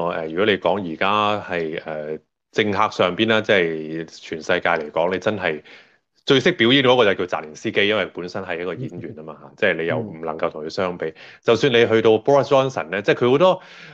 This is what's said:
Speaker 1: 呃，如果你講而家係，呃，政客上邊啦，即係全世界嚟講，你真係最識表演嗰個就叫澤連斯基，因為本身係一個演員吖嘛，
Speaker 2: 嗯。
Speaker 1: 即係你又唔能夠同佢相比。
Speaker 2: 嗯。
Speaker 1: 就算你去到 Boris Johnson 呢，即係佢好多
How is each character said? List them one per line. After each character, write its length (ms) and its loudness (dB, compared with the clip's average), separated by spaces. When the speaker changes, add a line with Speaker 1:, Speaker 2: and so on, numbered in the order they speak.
Speaker 1:
呃， 200 -4
如 100 -8
果 100 2
你 100 4
講 360 -2
而 40 -8
家 520 0
係， 360 -6
呃， 340 -8
政 220 0
客 180 0
上 260 0
邊 120 0
啦， 120 2
即 120 0
係 520 0
全 380 -12
世 60 -8
界 200 0
嚟 220 -2
講， 220 0
你 60 -2
真 200 -2
係 240 -4
最 120 4
識 140 2
表 180 2
演 140 4
嗰 120 6
個 180 4
就 120 -4
叫 120 -4
澤 20 -8
連 160 -16
斯 160 -6
基， 160 2
因 80 0
為 160 0
本 160 -8
身 160 -8
係 160 -6
一 40 -6
個 100 -6
演 160 -10
員 160 -12
吖 80 -16
嘛， 180 -16
Speaker 2:
嗯。 140 -20
Speaker 1:
即 80 0
係 160 4
你 60 -2
又 120 -2
唔 220 -8
能 160 -6
夠 140 -4
同 120 -12
佢 60 -10
相 300 -4
比。 80 -6
Speaker 2:
嗯。 80 -8
Speaker 1:
就 140 4
算 160 2
你 140 6
去 160 4
到 80 4
Boris 340 4
Johnson 460 0
呢， 100 -4
即 120 0
係 120 0
佢 60 4
好 80 4
多 160 6